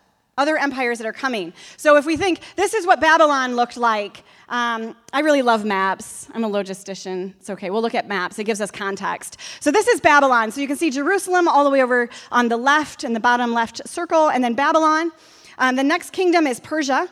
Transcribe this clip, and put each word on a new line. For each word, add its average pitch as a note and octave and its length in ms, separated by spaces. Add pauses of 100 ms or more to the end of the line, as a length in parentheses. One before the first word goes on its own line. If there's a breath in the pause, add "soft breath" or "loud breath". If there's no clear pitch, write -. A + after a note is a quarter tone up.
(380)
other D4+ 180
empires C4 420
that A3+ 80
are A3 60
coming. G#3 400 (240 loud breath)
So D4 200
if C#4 100
we D#4+ 100
think, E4+ 240 (160 loud breath)
this F#4 160
is G4 140
what E4+ 140
Babylon D4 560
looked A#3+ 200
like, G#3+ 460 (260 soft breath)
um, A#3 460 (180)
I C#4 80
really D4 220
love A3+ 220
maps. F#3+ 680
I'm A3+ 120
a A3 40
logistician. F#3+ 920
It's - 100
okay. F#3+ 180
We'll G#3+ 140
look A#3 140
at - 100
maps. F#3 320
It G#3+ 60
gives G#3 160
us G3 100
context. G3 680 (220 loud breath)
So D4 120
this G#4 160
is G4+ 120
Babylon. C4+ 520
So C#4 80
you C#4 80
can C#4 80
see D#4+ 140
Jerusalem F4 580
all C#4+ 160
the C#4 60
way C#4 120
over A#3+ 260 (220 loud breath)
on A#3+ 180
the A#3 80
left, C#4 460
in B3 100
the A3+ 60
bottom A#3+ 340
left A#3 360
circle, E4 420
and B3+ 140
then A#3+ 100
Babylon. D#4 560 (480 loud breath)
Um, B3+ 160
the C4+ 80
next E4 300
kingdom E4+ 340
is A#3+ 140
Persia. D4+ 520